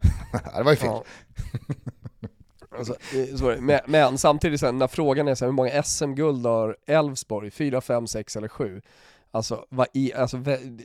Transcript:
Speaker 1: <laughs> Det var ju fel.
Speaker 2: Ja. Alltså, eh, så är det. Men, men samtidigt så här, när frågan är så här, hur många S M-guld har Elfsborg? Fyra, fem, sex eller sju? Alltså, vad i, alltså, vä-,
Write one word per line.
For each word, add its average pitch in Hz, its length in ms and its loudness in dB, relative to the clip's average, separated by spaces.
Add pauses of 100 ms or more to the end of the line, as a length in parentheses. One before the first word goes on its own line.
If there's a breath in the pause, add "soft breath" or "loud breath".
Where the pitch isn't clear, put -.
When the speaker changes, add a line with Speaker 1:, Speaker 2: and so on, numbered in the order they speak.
Speaker 1:
<laughs> - 560 0
Det 98 60 0
var 151 80 8
ju 147 60 6
fel. 123 120 0
Speaker 2:
Ja. 113 140 -4 (1700 loud breath)
Alltså, 120 160 -6
eh, 131 420 -4
så 131 120 0
är 117 80 2
det. 127 60 -6
Men, 139 240 4
men 135 320 4
samtidigt 151 420 2
så 147 60 0
här, 123 80 2
när 127 140 2
frågan 147 400 2
är 131 80 2
så 123 100 -2
här, 123 40 2
hur 139 60 0
många 131 140 2
S 147 320 -2
M-guld 139 440 0
har 113 320 0 (100)
Elfsborg? 131 640 -2
Fyra, 131 300 -2
fem, 117 260 -2
sex - 280 -8
eller 107 120 -6
sju? 98 340 -6 (500 soft breath)
Alltså, 110 380 -4
vad 127 240 0
i, 135 200 0
alltså, 127 240 -2
vä-, 127 480 -4